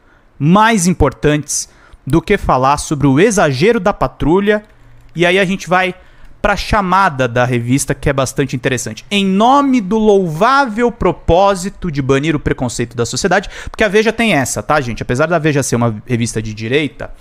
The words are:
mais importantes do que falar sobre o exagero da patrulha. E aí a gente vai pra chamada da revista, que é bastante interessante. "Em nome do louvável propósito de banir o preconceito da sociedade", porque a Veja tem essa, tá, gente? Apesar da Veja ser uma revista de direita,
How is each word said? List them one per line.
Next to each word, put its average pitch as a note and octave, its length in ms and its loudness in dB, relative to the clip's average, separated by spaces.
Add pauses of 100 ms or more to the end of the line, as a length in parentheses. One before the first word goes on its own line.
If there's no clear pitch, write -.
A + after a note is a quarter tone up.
(400)
mais G3 480 4
importantes D3 840 0 (360)
do D3 140 2
que G3+ 160 0
falar C#3+ 440 2
sobre D3 260 -2
o C3+ 140 4
exagero F#3+ 600 2
da G3 140 0
patrulha. G3 680 0 (520)
E E3 80 0
aí F3+ 140 2
a G3 80 2
gente F#3 240 -4
vai F3+ 240 0 (480)
pra G3+ 160 0
chamada F3+ 680 0
da A#2+ 180 0
revista, B2 480 -2
que - 160 -4
é C#3 40 2
bastante C3+ 420 -2
interessante. A#2+ 560 -6
"Em G3+ 120 0
nome B3+ 560 2
do G#3 200 -2
louvável G#3+ 920 2
propósito F#3 1000 0
de C#3+ 100 -4
banir C3+ 340 0
o C#3+ 40 -2
preconceito B2 580 -4
da A#2+ 80 0
sociedade", F#3 420 0 (220)
porque - 140 -4
a A3 40 2
Veja G#3+ 240 2
tem A3 220 0
essa, C3 300 -2
tá, D3+ 180 0
gente? A#2+ 220 -6
Apesar B2+ 240 0
da E3+ 100 0
Veja D3 240 0
ser - 140 -2
uma A#2 280 0
revista A#2 380 -4
de A2 100 -8
direita, A2+ 680 -4